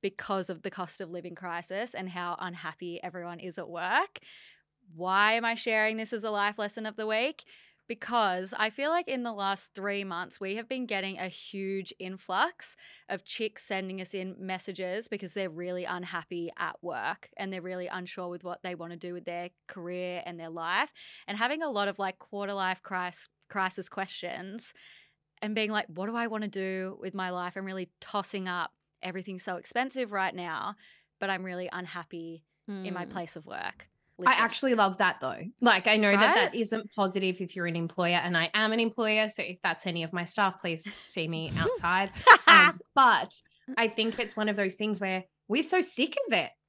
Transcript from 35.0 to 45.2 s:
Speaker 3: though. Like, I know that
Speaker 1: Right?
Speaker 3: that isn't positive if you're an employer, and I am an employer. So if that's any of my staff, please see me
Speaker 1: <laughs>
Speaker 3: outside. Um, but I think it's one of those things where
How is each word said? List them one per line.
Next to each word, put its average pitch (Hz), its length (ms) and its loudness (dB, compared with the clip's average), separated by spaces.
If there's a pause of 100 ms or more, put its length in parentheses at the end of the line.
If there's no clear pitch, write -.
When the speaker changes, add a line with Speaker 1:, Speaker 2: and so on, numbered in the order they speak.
Speaker 3:
though. 131 240 -4 (160)
Like, 220 260 8
I 220 100 8
know 208 140 6
that 202 100 8 (140)
Speaker 1:
Right? - 0 -
Speaker 3:
that 214 220 4
isn't 220 360 -2
positive 190 480 2
if 180 140 -6
you're 170 140 -2
an 165 80 -2
employer, 170 400 2
and 175 200 2
I 165 160 4
am 214 200 4
an 226 80 4
employer. 214 480 2
So 202 160 -4
if 180 180 -8
that's 165 240 -2
any 170 160 -2
of 160 100 -4
my 175 120 -2
staff, 190 360 0
please 165 220 -4 (220)
see 160 240 -4
me 165 240 -4
Speaker 1:
<laughs> 175 40 -2
Speaker 3:
outside. 190 540 2 (380)
Um, 302 320 10 (160)
but 220 360 8 (440)
I 226 100 4
think 220 320 0
it's 208 180 -4
one 214 120 2
of 202 80 0
those 190 180 0
things 214 260 -2
where 185 220 -2 (240)